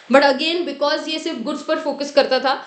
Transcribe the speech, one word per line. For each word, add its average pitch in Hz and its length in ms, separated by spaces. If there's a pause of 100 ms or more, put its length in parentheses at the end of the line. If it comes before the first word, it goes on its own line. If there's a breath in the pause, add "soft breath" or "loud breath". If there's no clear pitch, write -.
(120)
but 277 120 (100)
again 330 320
because 294 420
ये 320 120
सिर्फ 285 220
गुड्स 294 220
पर 311 160
focus 285 320
करता 254 280
था 269 280